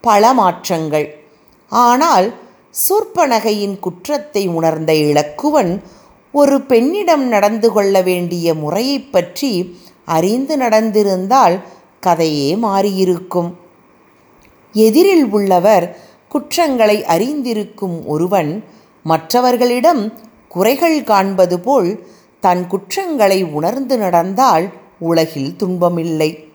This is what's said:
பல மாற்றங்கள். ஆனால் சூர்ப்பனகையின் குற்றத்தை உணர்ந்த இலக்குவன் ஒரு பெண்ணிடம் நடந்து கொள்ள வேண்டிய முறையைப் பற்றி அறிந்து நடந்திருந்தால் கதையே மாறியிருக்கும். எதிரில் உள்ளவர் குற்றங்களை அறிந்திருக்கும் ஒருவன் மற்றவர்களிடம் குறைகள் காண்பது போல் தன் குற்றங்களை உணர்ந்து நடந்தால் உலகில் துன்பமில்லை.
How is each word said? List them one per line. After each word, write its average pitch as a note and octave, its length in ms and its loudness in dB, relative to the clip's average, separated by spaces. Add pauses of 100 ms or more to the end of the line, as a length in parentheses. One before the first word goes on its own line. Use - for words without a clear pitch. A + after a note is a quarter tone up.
பல A3 320 4
மாற்றங்கள். E3 920 -2 (440)
ஆனால் A#3+ 640 2 (360)
சூர்ப்பனகையின் A3+ 1080 -2
குற்றத்தை G3 680 -6
உணர்ந்த D#3+ 480 0
இலக்குவன் E3+ 880 0 (500)
ஒரு C#4 280 4
பெண்ணிடம் C#4+ 640 0
நடந்து G#3+ 480 2
கொள்ள G3 300 2
வேண்டிய F3 520 -2
முறையைப் G3 580 -4
பற்றி F3+ 680 -2 (260)
அறிந்து A3 520 -2
நடந்திருந்தால் G#3 1040 2 (400)
கதையே D#3+ 540 0
மாறியிருக்கும். F#3+ 1000 -2 (1200)
எதிரில் C#4+ 540 4
உள்ளவர் F#3+ 720 2 (300)
குற்றங்களை A#3+ 760 0
அறிந்திருக்கும் G#3 1040 -4
ஒருவன் E3+ 580 -2 (380)
மற்றவர்களிடம் A#3+ 1160 0 (300)
குறைகள் C4+ 560 0
காண்பது F#3+ 560 0
போல் A3 460 -2 (340)
தன் F3+ 260 0
குற்றங்களை G3 760 -2
உணர்ந்து G#3 560 -4
நடந்தால் F#3 760 0 (260)
உலகில் D#3+ 600 -2
துன்பமில்லை. E3+ 960 -2